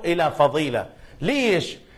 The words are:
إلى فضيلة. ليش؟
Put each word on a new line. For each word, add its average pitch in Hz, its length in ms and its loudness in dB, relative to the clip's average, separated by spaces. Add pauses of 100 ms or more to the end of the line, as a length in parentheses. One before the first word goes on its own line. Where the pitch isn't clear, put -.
إلى 165 260 0
فضيلة. 135 580 0 (320)
ليش؟ 220 560 0 (200)